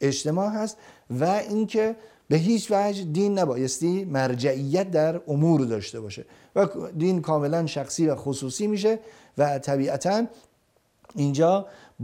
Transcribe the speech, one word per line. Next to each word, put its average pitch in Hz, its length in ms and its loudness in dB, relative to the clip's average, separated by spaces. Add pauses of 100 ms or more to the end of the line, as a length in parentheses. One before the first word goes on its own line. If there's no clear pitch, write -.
اجتماع 151 480 0
هست 214 280 -4 (420)
و 147 60 0
اینکه 214 720 0 (320)
به 147 100 4
هیچ 208 340 2
وجه 202 320 0
دین 190 360 0
نبایستی 165 640 0
مرجعیت 139 880 0
در 165 360 2
امور 151 380 4
داشته 113 340 -4
باشه 104 260 -12 (300)
و 196 120 4 (300)
دین 180 240 2
کاملاً 156 440 0
شخصی 151 420 -2
و 143 80 2
خصوصی 139 520 -4
می‌شه 214 320 0 (380)
و 143 220 2
طبیعتاً 139 640 0 (920)
اینجا 160 500 2 (380)